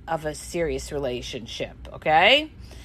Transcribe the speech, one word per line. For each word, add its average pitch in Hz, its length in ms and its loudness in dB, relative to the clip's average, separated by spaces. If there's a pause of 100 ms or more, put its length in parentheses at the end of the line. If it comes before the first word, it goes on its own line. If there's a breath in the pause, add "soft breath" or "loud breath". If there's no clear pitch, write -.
of 156 200 -4
a 151 100 -4
serious 147 560 -4
relationship, 123 840 -6 (180)
okay? 214 580 4 (340 loud breath)